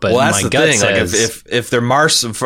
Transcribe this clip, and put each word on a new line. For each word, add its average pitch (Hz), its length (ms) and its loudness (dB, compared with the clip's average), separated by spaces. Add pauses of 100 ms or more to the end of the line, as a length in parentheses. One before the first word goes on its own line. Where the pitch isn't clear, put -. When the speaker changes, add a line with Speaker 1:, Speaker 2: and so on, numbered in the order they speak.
Speaker 1:
but 104 120 0
Speaker 2:
Well, 120 80 2
that's 143 180 2
Speaker 1:
my 98 100 -2
Speaker 2:
the - 20 -2
Speaker 1:
gut 151 200 2
Speaker 2:
thing. 117 100 2
Like, 98 160 0
if, 98 140 0
Speaker 1:
says 110 200 0
Speaker 2:
if, - 220 -12
if 117 180 -2
their 120 120 0
Mars 127 420 2
f-, 113 220 -8